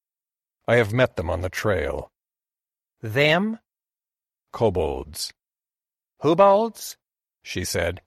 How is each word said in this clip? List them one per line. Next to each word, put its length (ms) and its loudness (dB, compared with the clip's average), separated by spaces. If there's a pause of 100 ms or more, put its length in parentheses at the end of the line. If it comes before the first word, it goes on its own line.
(680)
I 80 4
have 160 2
met 240 0
them 140 -4
on 100 -4
the 100 -6
trail." 640 -4 (880)
"Them?" 580 0 (920)
"Kobolds." 800 -2 (880)
"Whobolds?" 760 2 (460)
she 200 -8
said. 440 -4